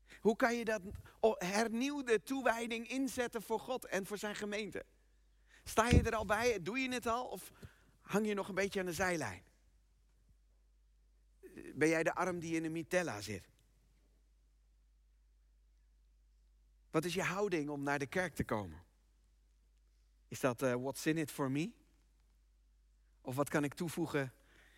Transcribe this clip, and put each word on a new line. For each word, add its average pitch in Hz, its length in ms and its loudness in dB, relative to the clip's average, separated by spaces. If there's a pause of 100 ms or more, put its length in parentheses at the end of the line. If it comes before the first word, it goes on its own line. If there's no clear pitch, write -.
(200)
Hoe 214 160 4
kan 240 200 2
je 233 100 -4
dat 220 160 -2 (380)
o-, 220 180 6
hernieuwde 226 840 0
toewijding 233 640 0
inzetten 247 540 -2
voor 214 180 -4
God 247 260 -6
en 190 200 -2
voor 208 120 -8
zijn 208 180 -6
gemeente? 208 500 -6 (800)
Sta - 240 4
je 240 160 10
er 226 120 0
al 214 100 -2
bij? 214 360 4
Doe 190 160 -2
je 262 140 0
het 247 160 -2
al? 240 180 0
Of - 260 -10 (500)
hang 214 260 2
je 208 60 2
nog 196 140 -2
een 196 80 -6
beetje 196 240 0
aan 185 60 0
de 180 80 -4
zijlijn? 151 500 0 (2250)
Ben 143 120 4
jij 165 160 4
de 165 100 2
arm 175 260 0
die 165 160 -4
in 160 80 0
de 160 60 -2
mitella 160 520 -2
zit? 95 260 -8 (3500)
Wat 160 160 0
is 170 80 -4
je 185 100 0
houding 175 460 -2
om 143 140 -4
naar 143 160 0
de 143 80 -4
kerk 185 280 -2
te - 80 -4
komen? 95 400 -4 (1400)
Is - 120 -10
dat, 123 220 2
eh, 127 120 2
"What's 127 320 -4
in 160 120 2
it 151 140 -2
for 135 200 -2
me"? 156 200 -2 (1500)
Of 127 140 -6
wat 139 140 0
kan 151 140 2
ik 139 100 -2
toevoegen 151 600 -2 (440)